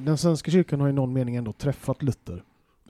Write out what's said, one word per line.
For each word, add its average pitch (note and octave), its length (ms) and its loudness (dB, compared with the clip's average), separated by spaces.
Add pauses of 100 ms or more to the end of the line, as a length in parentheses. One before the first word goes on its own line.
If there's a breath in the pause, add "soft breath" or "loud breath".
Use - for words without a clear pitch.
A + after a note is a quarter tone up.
den D3+ 120 2
svenska D#3+ 340 2
kyrkan D#3+ 280 2
har C#3+ 100 2
i C#3 40 0
någon C3 200 0
mening B2 220 -2
ändå A#2 180 -4
träffat - 500 -4
Luther. A2 400 -4 (460)